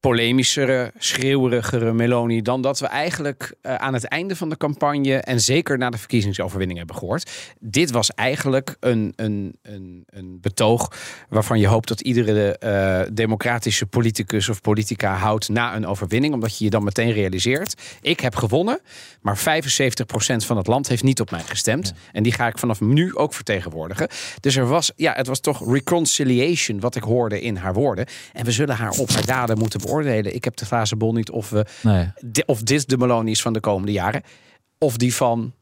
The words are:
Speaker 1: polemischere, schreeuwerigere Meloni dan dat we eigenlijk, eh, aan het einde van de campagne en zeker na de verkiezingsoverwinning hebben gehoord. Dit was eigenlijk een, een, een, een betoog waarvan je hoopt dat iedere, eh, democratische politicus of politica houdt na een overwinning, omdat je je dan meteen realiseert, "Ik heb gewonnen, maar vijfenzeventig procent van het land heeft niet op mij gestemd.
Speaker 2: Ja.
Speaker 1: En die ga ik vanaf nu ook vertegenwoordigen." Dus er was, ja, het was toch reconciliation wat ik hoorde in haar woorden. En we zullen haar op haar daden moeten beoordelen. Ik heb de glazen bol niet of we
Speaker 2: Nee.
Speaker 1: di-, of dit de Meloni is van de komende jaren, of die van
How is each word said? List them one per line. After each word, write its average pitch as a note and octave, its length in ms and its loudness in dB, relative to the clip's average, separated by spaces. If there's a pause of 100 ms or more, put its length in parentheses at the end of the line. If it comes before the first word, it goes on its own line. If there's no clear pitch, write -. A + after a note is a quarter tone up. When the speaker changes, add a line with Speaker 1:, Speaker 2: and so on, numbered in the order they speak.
Speaker 1:
polemischere, B2+ 960 2
schreeuwerigere B2+ 920 0
Meloni A#2 500 2
dan B2 200 -2
dat C3+ 160 -2
we C#3 80 -4
eigenlijk, D3 760 -6
eh, C3 140 -6
aan C3 200 -4
het A#2 100 -2
einde F3+ 320 -4
van D#3+ 120 -4
de D3+ 80 -4
campagne C#3+ 600 0
en B2 240 0
zeker C#3 380 2
na B2 120 0
de A#2 80 -8
verkiezingsoverwinning F#2+ 800 -2
hebben E2+ 180 -12
gehoord. G#2 340 -4 (300)
Dit B2+ 300 0
was A#2 200 2
eigenlijk C3+ 720 0
een, A2+ 360 2
een, G#2 460 -4
een, F#2 440 -16
een F#2 340 -16
betoog A2 520 2 (360)
waarvan A2 300 2
je G#2 80 6
hoopt A2+ 220 4
dat A2 120 -4
iedere, G#2+ 580 2
eh, F#2+ 420 2 (120)
democratische A2 760 0
politicus A2 600 0
of G#2+ 120 -4
politica G#2+ 540 0
houdt G#2+ 340 0
na A2+ 280 -2
een G#2+ 100 -4
overwinning, G#2 480 0
omdat A2+ 240 -4
je A2 60 -2
je G#2+ 60 4
dan G#2 140 2
meteen A2+ 280 0
realiseert, G#2 640 0 (260)
"Ik D#3+ 200 -2
heb B2 160 -2
gewonnen, F3 440 0 (400)
maar G2+ 180 0
vijfenzeventig C#3+ 680 0
procent A2+ 380 0
van A#2 120 0
het F#2+ 100 0
land C3 220 2
heeft A#2+ 140 0
niet C3 180 4
op G#2+ 100 -2
mij E2 160 -6
gestemd. A#2 420 -2
Speaker 2:
Ja. F2+ 60 -10 (180)
Speaker 1:
En G#2 100 0
die A#2 100 4
ga A#2+ 140 0
ik A2+ 120 -2
vanaf A#2 220 -2
nu D3 360 4
ook C#3+ 180 0
vertegenwoordigen." F2+ 720 -4 (320)
Dus C3+ 160 2
er C3 100 4
was, D3+ 300 2
ja, D#3 160 2
het C3 140 -2
was C3 140 -4
toch C3+ 320 0
reconciliation C#3 1080 2
wat G2+ 160 -2
ik A2+ 60 -6
hoorde A2 380 0
in G#2+ 160 -4
haar F#2 180 -4
woorden. A#2 320 0 (260)
En - 120 -8
we A#2+ 80 0
zullen C3 240 0
haar G#2+ 220 -4
op C3 120 -2
haar - 160 0
daden B2 320 0
moeten G#2+ 220 0
beoordelen. A#2 140 -2 (400)
Ik A#2+ 100 -6
heb A#2+ 120 -4
de - 80 -8
glazen A2 340 0
bol A2+ 140 2
niet A2+ 180 -2
of G#2 200 -6
we G#2+ 160 2 (160)
Speaker 2:
Nee. F#2 280 4 (100)
Speaker 1:
di-, A#2+ 260 -2
of A2+ 160 0
dit C#3 260 0
de B2+ 100 4
Meloni A#2 320 2
is G#2+ 120 0
van A#2 100 0
de A2 80 0
komende G2+ 320 0
jaren, G2+ 300 0 (560)
of C3 180 2
die A#2+ 180 2
van A#2 480 0